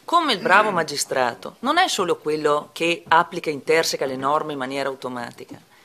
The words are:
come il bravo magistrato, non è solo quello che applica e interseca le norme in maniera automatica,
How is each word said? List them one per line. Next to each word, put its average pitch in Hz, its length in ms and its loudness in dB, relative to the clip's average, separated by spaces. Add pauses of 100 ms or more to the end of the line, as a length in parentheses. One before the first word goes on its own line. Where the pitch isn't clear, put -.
come 320 280 2
il 185 80 -2
bravo 208 300 6
magistrato, 143 880 -2
non 294 180 0
è 370 80 4
solo 175 300 0
quello 151 560 0
che 170 340 -2
applica 170 440 2
e - 20 -2
interseca 156 540 0
le 131 100 -4
norme 151 360 -2
in 139 60 -8
maniera 135 300 -4
automatica, 127 720 -10 (240)